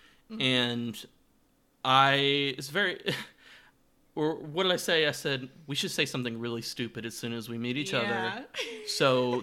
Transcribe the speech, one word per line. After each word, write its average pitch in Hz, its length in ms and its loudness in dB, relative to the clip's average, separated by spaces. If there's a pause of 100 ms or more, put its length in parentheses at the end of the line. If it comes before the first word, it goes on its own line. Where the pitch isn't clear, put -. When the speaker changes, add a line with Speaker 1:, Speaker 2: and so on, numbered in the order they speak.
(320)
Speaker 1:
Mm-hmm. 220 100 -8
Speaker 2:
And 120 640 0 (800)
I, 135 280 8 (440)
it's 135 120 -8
very, 185 300 0 (600)
<laughs> - 560 -20
or 156 200 0
what 156 280 -4
did 185 80 4
I 175 60 4
say? 165 300 2
I 143 40 2
said, 135 380 -4 (160)
"We 143 100 -6
should 190 160 0
say 156 140 0
something 123 340 -4
really 117 220 -4
stupid 113 440 -6
as 113 120 -8
soon 117 160 -6
as 117 160 -8
we 117 80 -6
meet 123 200 -2
each 165 180 -4
other 117 100 0
Speaker 1:
Yeah. 185 360 -4 (220)
<laughs> 466 240 -10
Speaker 2:
so 127 560 2